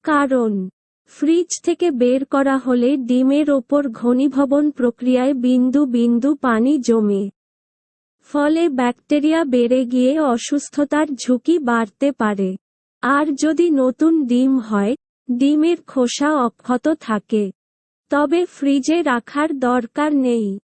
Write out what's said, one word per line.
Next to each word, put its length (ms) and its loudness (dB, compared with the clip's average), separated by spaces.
কারণ 460 0
ফ্রিজ 360 0
থেকে 280 -2
বের 340 0
করা 320 0
হলে 400 0
ডিমের 540 2
ওপর 380 0
ঘনীভবন 800 0
প্রক্রিয়ায় 640 0
বিন্দু 520 2
বিন্দু 440 0
পানি 380 0
জমে। 440 0
ফলে 400 0
ব্যাকটেরিয়া 760 0
বেড়ে 400 2
গিয়ে 340 2
অসুস্থতার 960 -2
ঝুঁকি 440 -2
বাড়তে 520 -2
পারে। 380 -2
আর 220 0
যদি 360 0
নতুন 420 2
ডিম 340 2
হয়, 340 -2
ডিমের 580 0
খোসা 420 -2
অক্ষত 400 -4
থাকে, 440 -4
তবে 340 0
ফ্রিজে 580 -2
রাখার 460 -4
দরকার 560 -2
নেই। 320 0